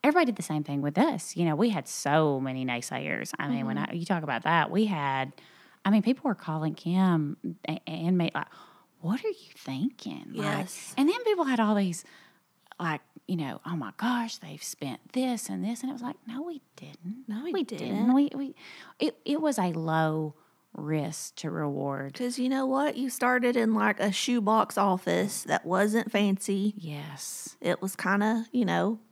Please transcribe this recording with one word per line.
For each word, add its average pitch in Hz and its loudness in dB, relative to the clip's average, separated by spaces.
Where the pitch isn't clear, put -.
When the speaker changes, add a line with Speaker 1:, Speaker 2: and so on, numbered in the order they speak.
Speaker 1:
Everybody 302 6
did 240 2
the - -6
same 151 0
thing 143 -2
with 147 0
us. 269 2
You 170 4
know, 156 4
we 220 4
had 165 -2
so 147 4
many 131 -2
naysayers. 123 -4
I 143 -2
mean, - 0
when 220 -2
Speaker 2:
Mm-hmm. - -4
Speaker 1:
I, - -8
you 170 -4
talk 170 0
about 127 -2
that, 160 4
we 220 2
had, 139 -2
I 190 2
mean, 208 6
people 262 0
were 214 0
calling 156 -4
Kim 170 2
a-, 156 -4
and 175 0
me 165 2
like, 147 -4
"What 185 -4
are 440 -2
you - -10
thinking?" - -6
Like, - -4
Speaker 2:
Yes. - -4
Speaker 1:
and 277 4
then 466 2
people 392 4
had 247 2
all 214 4
these, 190 0
like, 160 -4
you 185 -2
know, 139 -6
"Oh 170 -4
my 113 -6
gosh, 233 -2
they've 147 -16
spent - -10
this 254 -2
and 185 -4
this." 233 -4
And 262 -6
it 277 -8
was 240 -10
like, 247 -8
No, 240 -8
we 330 -8
didn't. 170 -12
Speaker 2:
No, 220 -6
we 339 -4
Speaker 1:
We 370 0
Speaker 2:
didn't. 226 0
Speaker 1:
We, 285 6
we, 277 -6
it, - 2
it - 0
was 302 2
a 180 2
low 160 0
risk 156 -4
to 156 -6
reward. 139 -4
Speaker 2:
'Cause 247 -4
you 254 0
know 269 0
what? 277 0
You 254 -2
started 247 2
in, 226 4
like, 208 2
a 202 2
shoebox 214 2
office 185 2
that - 0
wasn't 208 2
fancy. 202 2
Speaker 1:
Yes. 147 -10
Speaker 2:
It - 0
was 190 -4
kinda, 214 0
you 247 0
know 180 2